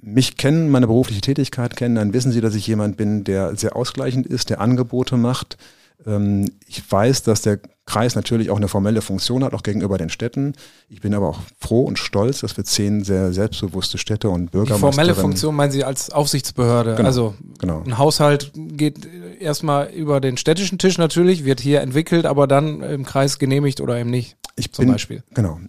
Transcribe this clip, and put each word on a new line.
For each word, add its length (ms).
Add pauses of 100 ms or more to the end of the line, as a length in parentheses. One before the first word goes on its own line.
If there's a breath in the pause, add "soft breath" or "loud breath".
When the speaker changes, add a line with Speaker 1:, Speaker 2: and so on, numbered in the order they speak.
Speaker 1:
mich 360
kennen, 340
meine 160
berufliche 340
Tätigkeit 560
kennen, 200
dann 160
wissen 200
Sie, 80
dass 140
ich 120
jemand 300
bin, 280
der 320
sehr 200
ausgleichend 500
ist, 240
der 100
Angebote 560
macht. 400 (500 soft breath)
Ähm, 440 (160)
ich 140 (120)
weiß, 300
dass 200
der 160 (280)
Kreis 280
natürlich 360
auch 60
eine 120
formelle 320
Funktion 420
hat, 120
auch 80
gegenüber 340
den 140
Städten. 440 (340 loud breath)
Ich 120
bin 140
aber 140
auch 120 (200)
froh 240
und 140
stolz, 420
dass 160
wir 80
zehn 400
sehr 280
selbstbewusste 640
Städte 320
und 240
Speaker 2:
Die 60
formelle 80 (120)
Speaker 1:
Bürgermeisterinnen. 380
Speaker 2:
Funktion 380
meinen 180
Sie 120
als 260
Aufsichtsbehörde? 840
Speaker 1:
Genau, 120
Speaker 2:
Also 260 (240)
Speaker 1:
genau. 260
Speaker 2:
ein 140
Haushalt 560
geht 540 (320)
erstmal 520
über 280
den 160
städtischen 420
Tisch 200
natürlich, 460
wird 160
hier 200
entwickelt, 460
aber 200
dann 360
im 220
Kreis 340
genehmigt 420
oder 180
eben 120
nicht, 260 (200)
Speaker 1:
Ich 160
Speaker 2:
zum 120
Speaker 1:
bin, 80
Speaker 2:
Beispiel. 300 (120)
Speaker 1:
genau. 240 (100)